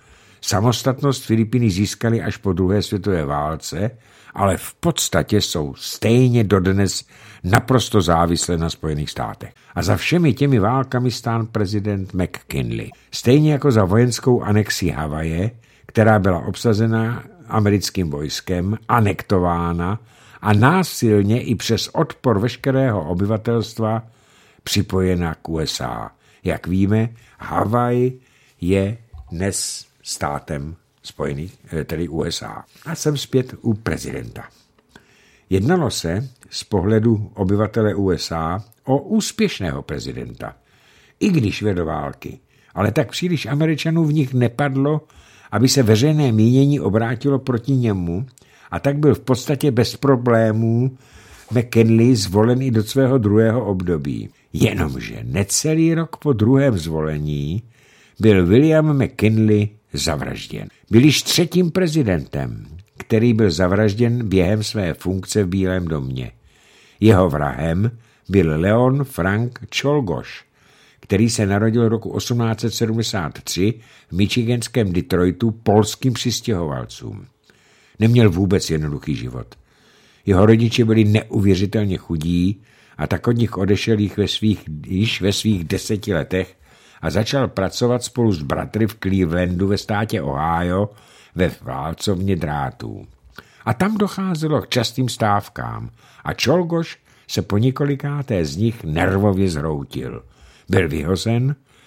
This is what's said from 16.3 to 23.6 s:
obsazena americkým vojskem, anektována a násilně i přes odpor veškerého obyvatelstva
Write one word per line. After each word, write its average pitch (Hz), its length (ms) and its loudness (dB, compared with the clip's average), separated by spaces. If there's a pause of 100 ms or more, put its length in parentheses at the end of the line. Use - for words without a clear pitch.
obsazena 113 840 -2 (240)
americkým 101 600 0
vojskem, 87 680 -4 (100)
anektována 87 1120 0 (420)
a 107 120 2
násilně 113 880 2
i 95 140 -2
přes - 320 -2
odpor - 520 -2
veškerého 120 720 -2
obyvatelstva 110 960 -2 (560)